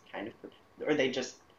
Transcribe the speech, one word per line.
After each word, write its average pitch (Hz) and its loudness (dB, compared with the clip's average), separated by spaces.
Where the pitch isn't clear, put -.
kind 95 -6
of, - -16
per-, - -6
or 151 6
they 135 4
just, 123 -2